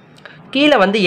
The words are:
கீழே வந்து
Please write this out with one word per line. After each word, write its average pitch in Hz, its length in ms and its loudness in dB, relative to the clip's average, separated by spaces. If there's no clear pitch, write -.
கீழே 285 220 0
வந்து 202 200 -2